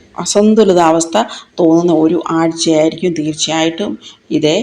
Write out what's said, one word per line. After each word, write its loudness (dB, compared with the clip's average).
അസന്തുലിതാവസ്ഥ 2
തോന്നുന്ന 2
ഒരു 2
ആഴ്ചയായിരിക്കും -2
തീർച്ചയായിട്ടും -4
ഇത്. 0